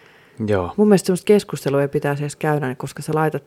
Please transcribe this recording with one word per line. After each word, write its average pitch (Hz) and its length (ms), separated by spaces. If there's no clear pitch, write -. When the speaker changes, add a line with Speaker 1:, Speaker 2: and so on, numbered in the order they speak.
Speaker 1:
Joo. 95 300
Speaker 2:
Mun 208 100
mielestä 196 200
semmoista 180 180
keskustelua 151 560
ei 143 60
pitäisi 143 360
edes 143 120
käydä, 147 320
niin 127 100
koska - 240
sä - 140
laitat 156 320